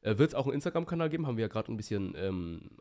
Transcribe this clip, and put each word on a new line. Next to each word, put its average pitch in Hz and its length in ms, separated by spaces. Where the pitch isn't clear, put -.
äh, 107 160
wird's 156 160
auch 135 120
einen 135 100
Instagram-Kanal 165 540
geben, 160 180
haben 123 100
wir 113 60
ja 110 40
grad 110 220
ein 113 80
bisschen, 101 400
ähm, 90 640